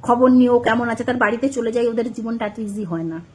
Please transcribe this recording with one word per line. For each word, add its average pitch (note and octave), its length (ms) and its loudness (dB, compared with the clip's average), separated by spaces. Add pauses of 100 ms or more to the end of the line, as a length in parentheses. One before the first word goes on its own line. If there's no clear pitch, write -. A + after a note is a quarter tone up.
খবর B3 280 4
নিও B3 280 6
কেমন A#3+ 300 0
আছে, A#3 160 -4
তার B3 120 -2
বাড়িতে A#3 320 0
চলে A#3 240 -4
যাই", A#3+ 160 0
ওদের A#3 240 -4
জীবনটা A3+ 340 -6
এত G#3 120 -8
ইজি G#3 260 -8
হয় E3 200 -6
না। D#3+ 160 -8 (140)